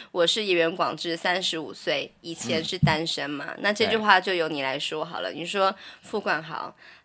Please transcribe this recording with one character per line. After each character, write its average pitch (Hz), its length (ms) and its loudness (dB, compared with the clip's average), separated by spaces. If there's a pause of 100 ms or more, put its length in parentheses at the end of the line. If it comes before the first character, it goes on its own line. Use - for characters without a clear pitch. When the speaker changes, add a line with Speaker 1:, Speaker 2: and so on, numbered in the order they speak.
(120)
Speaker 1:
，“我 170 160 4
是 214 160 0
野 196 100 0
原 170 220 4
广 160 220 0
志， 170 180 -4
三 180 260 0
十 185 160 -2
五 139 160 -8
岁， 143 460 -4
以 165 160 -10
前 165 260 -2
是 165 160 -6
单 160 300 4
身 143 220 -4
嘛。” 143 160 -8 (100)
Speaker 2:
嗯。 - 60 -12
Speaker 1:
那 202 100 2
这 214 160 2
句 - 80 2
话 214 240 6
就 190 140 0
由 165 160 2
你 151 120 -2
来 135 160 -2
说 156 280 -4
好 170 160 -8
了。 90 100 -4
你 160 140 -8
说 190 280 4 (300)
，“副 - 160 -4
冠 170 240 0
豪， - 320 -10 (300)